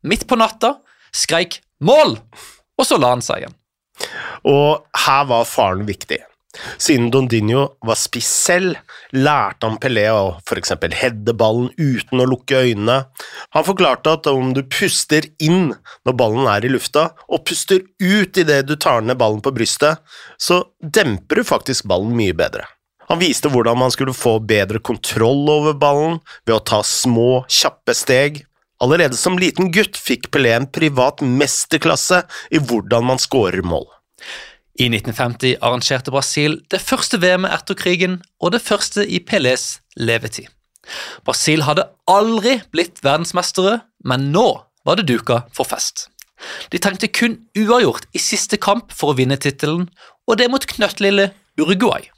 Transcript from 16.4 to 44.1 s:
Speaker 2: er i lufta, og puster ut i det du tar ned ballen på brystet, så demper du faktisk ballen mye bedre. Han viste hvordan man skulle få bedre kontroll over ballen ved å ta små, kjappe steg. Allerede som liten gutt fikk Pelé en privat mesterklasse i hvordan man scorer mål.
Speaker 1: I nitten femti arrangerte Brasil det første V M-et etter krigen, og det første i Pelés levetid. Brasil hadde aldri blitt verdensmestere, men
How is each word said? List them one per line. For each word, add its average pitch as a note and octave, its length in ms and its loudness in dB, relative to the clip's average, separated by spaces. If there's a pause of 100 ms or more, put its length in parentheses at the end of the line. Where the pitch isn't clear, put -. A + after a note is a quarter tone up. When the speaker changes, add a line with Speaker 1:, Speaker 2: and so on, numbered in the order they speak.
Speaker 2:
er G#2 160 0
i C3+ 40 0
lufta, D3+ 380 0 (180)
og - 200 -4
puster B3 360 0 (160)
ut F#3+ 400 2
i E3 80 2
det C#3+ 140 4 (100)
du D3+ 80 -2
tar A#2+ 240 2
ned B2 160 -2
ballen G#2+ 240 0
på C#3 120 0
brystet, D3 440 0 (400)
så F3+ 240 2 (160)
demper D3+ 600 0
du A#3+ 80 -2
faktisk - 440 -2
ballen G#2 240 0
mye G2 200 0
bedre. - 280 -2 (480)
Han E3 80 0
viste E3 320 0
hvordan A#2 280 2
man B2+ 120 2
skulle C3 240 -4
få A2+ 240 2
bedre G#2+ 400 0
kontroll A#2 720 0
over D3+ 240 2
ballen D3 460 2 (260)
ved A2+ 80 4
å G#2 80 0
ta G#2 240 0
små, B2 640 2
kjappe - 440 0
steg. C#3 500 0 (360)
Allerede C#3+ 380 4
som F3+ 180 0
liten F#3 340 0
gutt G3+ 280 0
fikk - 340 -4
Pelé A#2+ 220 4
en C3 100 0
privat C#3+ 560 0
mesterklasse D3+ 1040 0 (260)
i - 100 2
hvordan A#2 480 0
man C3 140 0
scorer F#2+ 460 0
mål. D#2 160 -2 (960)
Speaker 1:
I B2 100 2
nitten A2+ 240 -4
femti B2 460 -2
arrangerte B2 540 -2
Brasil D3 420 -2 (160)
det F#3 100 -2
første - 400 -2
V F3+ 140 4
M-et F#3 180 -2
etter F#3 240 -6
krigen, F#3 380 0 (240)
og F3 160 0
det A#3 80 -2
første G#3 400 -2
i F#3 160 -4
Pelés - 600 -2 (180)
levetid. A2+ 480 -4 (800)
Brasil D3+ 400 0
hadde D3+ 220 0 (200)
aldri A3 460 2 (160)
blitt E3+ 320 -4
verdensmestere, F3+ 800 0 (260)
men C3+ 240 -2